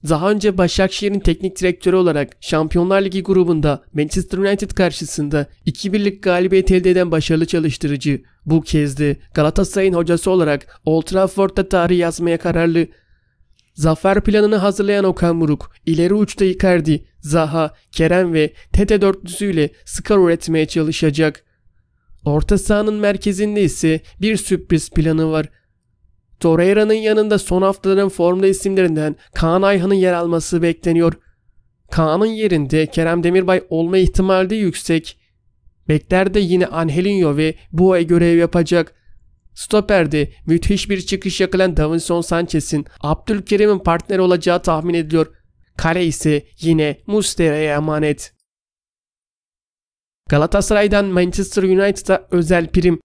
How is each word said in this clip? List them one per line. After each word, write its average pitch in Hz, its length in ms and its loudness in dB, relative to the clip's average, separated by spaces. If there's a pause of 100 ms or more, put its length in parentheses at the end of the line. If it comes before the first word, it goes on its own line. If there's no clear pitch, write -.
Daha 165 220 0
önce 208 280 0
Başakşehir'in 196 640 0
teknik 185 400 -2
direktörü 180 360 0
olarak 165 440 0
Şampiyonlar 175 640 0
Ligi 190 200 -4
grubunda 165 600 0 (100)
Manchester 170 460 -4
United 196 320 -2
karşısında 147 760 -2 (180)
iki 185 280 -4
birlik 202 300 -2
galibiyet 185 480 2
elde 185 200 4
eden 180 200 2
başarılı 160 360 0
çalıştırıcı 147 760 -2 (240)
bu 156 140 2
kez 147 380 -2
de 147 180 0 (180)
Galatasaray'ın 185 600 0
hocası 170 360 0
olarak 160 540 -2
Old 160 180 0
Trafford'da 190 680 -2
tarih 180 300 2
yazmaya 170 400 -2
kararlı. 165 480 0 (880)
Zafer 175 500 0
planını 208 320 2
hazırlayan 202 480 0
Okan 170 360 0
Buruk, 151 320 -2 (140)
ileri 170 280 2
uçta 208 300 0
Icardi, 180 640 0 (120)
Zaha, 156 540 -2 (180)
Kerem 170 400 2
ve 156 200 0 (200)
Tete 202 280 2
dörtlüsüyle 185 680 -2 (140)
skor 196 440 2
üretmeye 160 380 0
çalışacak. 156 800 -2 (800)
Orta 151 340 0
sahanın 208 360 0
merkezinde 208 680 -2
ise 160 380 0 (200)
bir 214 160 0
sürpriz - 540 -2
planı 160 420 0
var. 156 160 -2 (920)
Torreira'nın 196 540 4
yanında 214 440 2
son 185 240 0
haftaların 196 460 0
formda 185 380 0
isimlerinden 180 680 0 (180)
Kaan 170 280 2
Ayhan'ın 196 320 2
yer 185 180 2
alması 170 500 -2
bekleniyor. 165 500 0 (800)
Kaan'ın 165 360 0
yerinde 165 600 0
Kerem 165 360 -2
Demirbay 180 480 2
olma 170 280 0
ihtimali 185 520 2
de 220 60 -2
yüksek. 165 640 -4 (680)
Beklerde 185 520 0
yine 180 260 2
Angelinho 165 720 0
ve 156 180 -2 (180)
Boey 175 340 2
görev 170 300 4
yapacak. 170 580 0 (600)
Stoperde 170 800 0 (140)
müthiş 175 440 0
bir 190 100 -2
çıkış 190 400 -6
yakalayan 185 360 0
Davinson 165 440 0
Sanchez'in 165 680 -4 (140)
Abdülkerim'in 202 760 0
partner 185 400 -2
olacağı 180 440 0
tahmin 170 320 -2
ediliyor. 160 320 0 (500)
Kale 170 300 -2
ise 151 400 -2 (140)
yine 156 460 0
Muslera'ya 156 680 -2
emanet. 151 600 -4 (1900)
Galatasaray'dan 202 760 2
Manchester 185 580 -2
United'a 190 680 0
özel 175 380 0
prim. 170 360 0